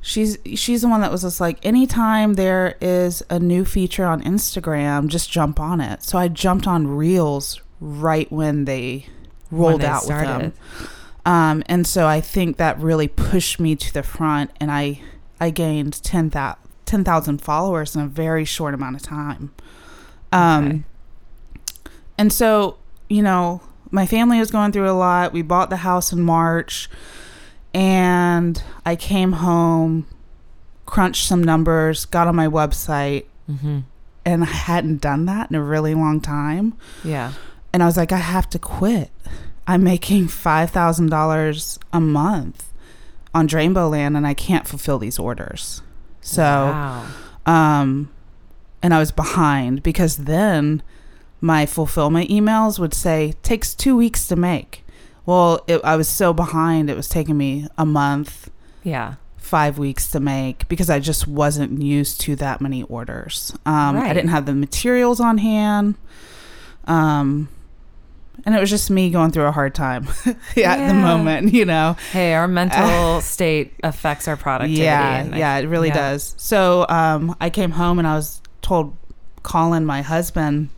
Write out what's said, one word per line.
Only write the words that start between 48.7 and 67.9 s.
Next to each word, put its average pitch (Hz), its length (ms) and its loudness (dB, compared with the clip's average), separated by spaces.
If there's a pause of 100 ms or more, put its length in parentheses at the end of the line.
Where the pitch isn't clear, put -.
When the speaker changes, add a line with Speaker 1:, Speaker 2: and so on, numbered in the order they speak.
Speaker 1:
and 170 120 4
I 160 40 6
was 156 140 2
behind 143 720 0
because 165 340 2
then 151 680 2 (600)
my 160 240 4
fulfillment 160 640 0
emails 214 480 2
would 165 160 -2
say, 156 480 0
"Takes - 320 0
two 269 200 2
weeks 233 340 2
to 175 80 0
make." 175 500 -2 (400)
Well, 175 400 4
it, 170 180 2
I 156 120 4
was 156 120 0
so 180 240 2
behind, 160 560 2
it 139 80 -4
was - 140 -8
taking 151 260 0
me 143 300 -2 (100)
a 160 100 2
month, 143 640 -2 (320)
Speaker 2:
Yeah. 135 320 -6 (240)
Speaker 1:
five 147 400 0
weeks 139 320 -2
to 147 100 -2
make 135 480 -2
because 170 220 0
I 147 100 4
just 147 260 -2
wasn't 147 560 0
used 143 400 0
to 147 140 -2
that 139 240 -4
many 135 240 -4
orders. - 680 -10 (140)
Um, 147 300 2
I 143 40 2
Speaker 2:
Right. 196 140 0
Speaker 1:
didn't 165 160 0
have 151 160 0
the 147 80 -2
materials 240 640 0
on 226 180 2
hand. 208 560 2 (920)
Um, 147 640 2 (960)